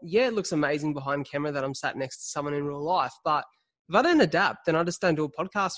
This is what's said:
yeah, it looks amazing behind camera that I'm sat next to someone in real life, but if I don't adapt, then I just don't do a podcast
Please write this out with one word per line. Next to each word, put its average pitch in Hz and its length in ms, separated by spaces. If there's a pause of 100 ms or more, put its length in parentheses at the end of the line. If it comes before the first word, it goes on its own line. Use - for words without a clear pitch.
yeah, 208 260
it 233 60
looks 202 180
amazing 151 420
behind 139 360
camera 147 220
that 139 120
I'm 135 120
sat - 200
next 131 220
to - 140
someone 147 240
in 143 100
real 143 180
life, 160 300 (100)
but 151 220 (420)
if 160 80
I 220 60
don't 330 200
adapt, 165 440
then 160 100
I 165 80
just 170 160
don't 175 160
do 151 100
a 143 60
podcast 190 460